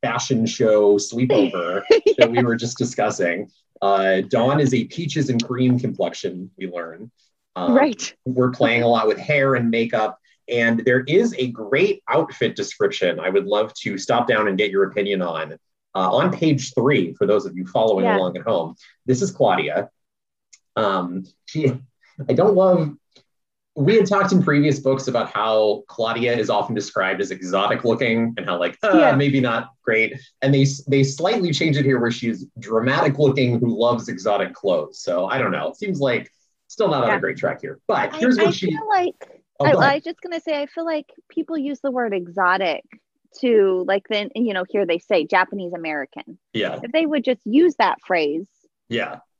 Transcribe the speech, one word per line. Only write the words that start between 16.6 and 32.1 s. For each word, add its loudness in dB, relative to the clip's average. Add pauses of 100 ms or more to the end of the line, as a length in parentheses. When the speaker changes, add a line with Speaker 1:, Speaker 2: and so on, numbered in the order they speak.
Speaker 1:
three, 2
for -2
those 2
of -10
you -8
following 0
Speaker 2:
Yeah. 2
Speaker 1:
along -2
at -12
home, -4 (300)
this 0
is -2
Claudia. 0 (840)
Um, -2 (220)
she, -2 (560)
I 0
don't 4
love, 2 (800)
we 2
had 4
talked 0
in 4
previous 2
books 0
about -2
how 2
Claudia -2
is -2
often 0
described -2
as -4
exotic -2
looking 0
and -8
how, -2
like, -2
uh, 4
Speaker 2:
Yeah. 6
Speaker 1:
maybe 2
not -2 (140)
great. 0 (280)
And 2
they, 4 (220)
they 4
slightly -2
change 0
it 0
here 2
where 0